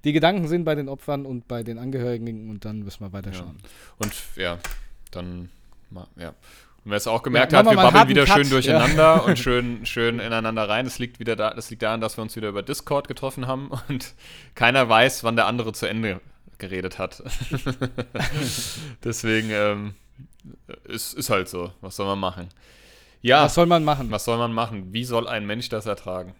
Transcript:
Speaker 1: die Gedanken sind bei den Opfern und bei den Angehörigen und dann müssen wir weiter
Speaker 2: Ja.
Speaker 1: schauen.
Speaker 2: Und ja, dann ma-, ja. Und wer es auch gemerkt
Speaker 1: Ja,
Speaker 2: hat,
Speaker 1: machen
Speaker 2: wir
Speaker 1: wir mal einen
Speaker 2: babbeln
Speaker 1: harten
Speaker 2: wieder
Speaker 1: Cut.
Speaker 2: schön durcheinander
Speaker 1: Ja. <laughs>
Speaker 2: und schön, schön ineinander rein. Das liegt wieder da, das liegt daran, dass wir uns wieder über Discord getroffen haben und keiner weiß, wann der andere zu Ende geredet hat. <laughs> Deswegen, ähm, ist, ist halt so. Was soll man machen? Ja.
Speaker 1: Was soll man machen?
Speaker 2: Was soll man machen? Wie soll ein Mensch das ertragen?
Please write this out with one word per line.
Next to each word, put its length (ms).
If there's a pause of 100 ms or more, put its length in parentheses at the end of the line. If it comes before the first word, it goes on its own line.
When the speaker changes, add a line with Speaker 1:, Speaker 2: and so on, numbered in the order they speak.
Speaker 1:
die 80
Gedanken 340
sind 160
bei 120
den 140
Opfern 360
und 220
bei 160
den 140
Angehörigen 720
und 160
dann 180
müssen 200
wir 100
weiter 180
Speaker 2:
Ja. 60
Speaker 1:
schauen. 200 (400)
Speaker 2:
Und 160 (240)
ja, 200 (540)
dann 380 (400)
ma-, 260
ja. 140 (540)
Und 60
wer 80
es 80
auch 160
gemerkt 300
Speaker 1:
Ja, 80
Speaker 2:
hat, 60
Speaker 1:
machen 120
Speaker 2:
wir 60
Speaker 1:
wir 0
mal 60
einen 40
Speaker 2:
babbeln 60
Speaker 1:
harten 100
Speaker 2:
wieder 160
Speaker 1:
Cut. 120
Speaker 2:
schön 120
durcheinander 540
Speaker 1:
Ja. 140
<laughs> 100
Speaker 2:
und 100
schön, 480
schön 340
ineinander 480
rein. 180
Das 120
liegt 220
wieder 160
da, 180
das 160
liegt 140
daran, 180
dass 160
wir 60
uns 120
wieder 140
über 140
Discord 440
getroffen 380
haben 240 (180)
und 280 (400)
keiner 340
weiß, 340
wann 120
der 100
andere 280
zu 120
Ende 360 (360)
geredet 400
hat. 240 (960)
<laughs> 880
Deswegen, 480
ähm, 420 (920)
ist, 280
ist 160
halt 200
so. 220 (100)
Was 160
soll 100
man 120
machen? 300 (720)
Ja. 220
Speaker 1:
Was 100
soll 140
man 160
machen? 260
Speaker 2:
Was 160
soll 140
man 120
machen? 400
Wie 140
soll 220
ein 180
Mensch 240
das 160
ertragen? 540